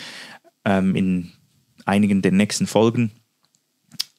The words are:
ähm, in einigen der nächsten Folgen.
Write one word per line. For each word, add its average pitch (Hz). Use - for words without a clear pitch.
ähm, 95
in 92
einigen 101
der 95
nächsten 98
Folgen. 113